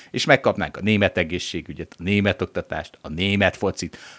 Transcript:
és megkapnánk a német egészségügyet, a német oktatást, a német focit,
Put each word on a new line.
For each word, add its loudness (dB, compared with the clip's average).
és -2
megkapnánk 2
a -12
német 4
egészségügyet, -4
a -14
német 2
oktatást, -6
a -12
német 2
focit, -4